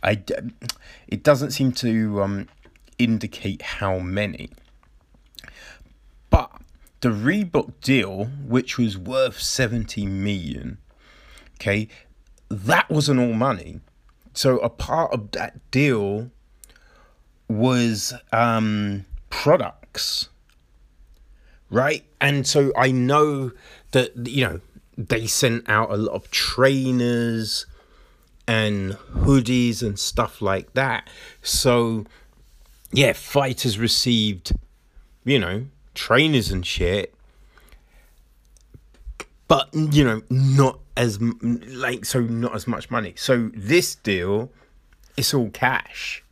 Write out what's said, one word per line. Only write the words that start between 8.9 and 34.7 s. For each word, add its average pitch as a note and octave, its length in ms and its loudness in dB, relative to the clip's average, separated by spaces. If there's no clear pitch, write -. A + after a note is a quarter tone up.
worth A#2+ 420 -2
seventy A2+ 680 -2
million, G2 720 -6
okay, G#2+ 320 -2
that A2 400 0
wasn't C#3+ 300 2
all A#2+ 140 2
money. A2+ 460 -2
So C3 260 2
a A#2 100 0
part D3+ 420 -2
of G#2+ 200 -6
that - 380 -10
deal A#2 640 0
was, A#2 680 0
um, G#2+ 720 0
products, - 1000 -2
right? C3+ 360 0
And C#3 260 2
so C#3 280 4
I C3 160 4
know C3+ 600 2
that, B2 360 0
you B2+ 180 0
know, E2+ 160 -6
they A2+ 300 -2
sent A#2 420 0
out G#2+ 220 2
a G2+ 40 -2
lot G#2+ 180 -2
of - 180 -8
trainers A#2+ 1300 2
and G#2 460 0
hoodies B2 680 4
and G2+ 160 -2
stuff - 440 -4
like G2 320 -4
that. B2+ 340 -2
So, A#2 640 2
yeah, C#3 220 4
fighters C3 640 -2
received, A2 760 0